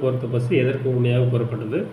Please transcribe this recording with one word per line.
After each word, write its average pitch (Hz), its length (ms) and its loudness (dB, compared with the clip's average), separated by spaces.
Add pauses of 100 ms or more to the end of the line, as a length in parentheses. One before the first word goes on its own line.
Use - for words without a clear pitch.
போர்த்த 127 260 0
பசு 123 300 0
எதற்கு 127 340 0
உவமையாக 123 340 2
கூறப்பட்டது? 117 680 -2